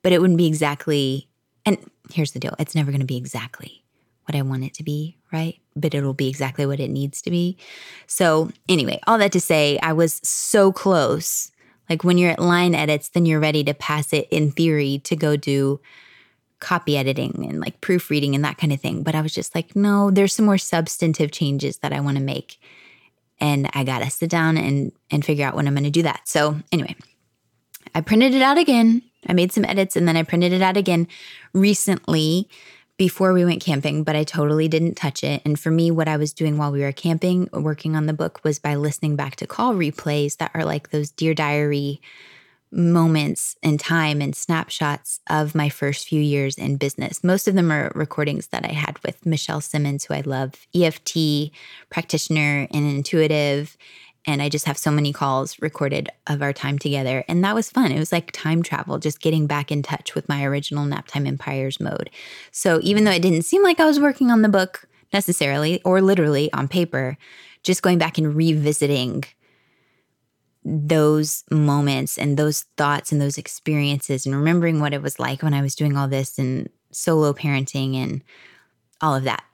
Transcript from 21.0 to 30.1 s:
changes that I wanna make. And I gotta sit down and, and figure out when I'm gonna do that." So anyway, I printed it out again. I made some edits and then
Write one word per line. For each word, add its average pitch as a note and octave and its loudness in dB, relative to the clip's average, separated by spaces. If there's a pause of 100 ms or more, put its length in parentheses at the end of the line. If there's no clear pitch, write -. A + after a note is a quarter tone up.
changes C#3 -4
that C#3+ -4
I C#3 -4
wanna C#3 -2
make. C3+ -8 (800)
And C#3+ 0
I C#3 -2
gotta B2+ -2
sit E3+ -4
down D#3+ 2
and, C#3 0 (180)
and D3 0
figure D3 0
out C3 -4
when C#3+ -2
I'm C#3 0
gonna C#3+ 0
do D#3+ 2
that." - -4
So D3+ 0 (100)
anyway, - -2 (1000)
I E3 0
printed A#3 4
it C4+ 4
out C#4 6
again. A#3+ 4 (240)
I F3 2
made F3+ 4
some G#3 0
edits F#3+ -2
and F3 2
then E3 2